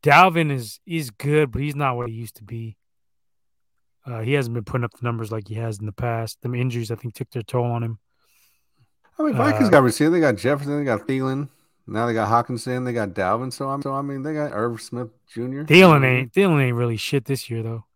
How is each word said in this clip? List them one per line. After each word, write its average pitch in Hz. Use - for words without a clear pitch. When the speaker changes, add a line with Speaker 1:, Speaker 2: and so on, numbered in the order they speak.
Speaker 1:
Dalvin 160
is, 123
is 160
good, 143
but 127
he's 147
not 135
what 123
he 113
used 113
to 107
be. 113
Uh, 117
he 117
hasn't 123
been 117
putting 123
up 117
the -
numbers 113
like 107
he 107
has 110
in 107
the 101
past. 113
Them 123
injuries, 120
I 117
think, -
took -
their 117
toll 120
on 120
him. 113
Speaker 2:
I 311
mean, 302
Vikings 269
Speaker 1:
Uh, -
Speaker 2:
got 143
receiver. 147
They 175
got 135
Jefferson. 143
They 147
got 117
Thielen. 131
Now 110
they 120
got 110
Hawkinson. 123
They 123
got 110
Dalvin. 104
So, 139
I'm, 139
so, 139
I 139
mean, 139
they 156
got 147
Irv 113
Smith 120
Junior. 127
Speaker 1:
Thielen 165
Speaker 2:
You 143
know? 135
Speaker 1:
ain't, 127
Thielen 180
ain't 123
really 117
shit 127
this 135
year, 113
though. 113